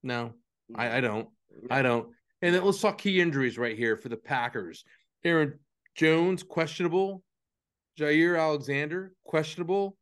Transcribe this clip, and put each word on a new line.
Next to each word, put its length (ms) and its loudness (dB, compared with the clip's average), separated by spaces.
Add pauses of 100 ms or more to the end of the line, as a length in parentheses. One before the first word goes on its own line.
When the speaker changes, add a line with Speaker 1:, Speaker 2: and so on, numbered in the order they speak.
Speaker 1:
No, 320 -4 (400)
I, 240 -2
I 20 2
don't. 280 -2 (340)
Speaker 2:
No. 120 -12
Speaker 1:
I 60 2
don't. 280 2 (340)
And 120 4
then 100 2
let's 180 2
talk 160 2
key 200 0
injuries 380 2
right 220 -4
here 180 2
for 140 -12
the 80 -6
Packers. 680 -6 (400)
Aaron 340 2 (360)
Jones, 480 2
questionable. 800 -2 (760)
Jaire 400 4
Alexander, 760 -2 (100)
questionable. 760 -2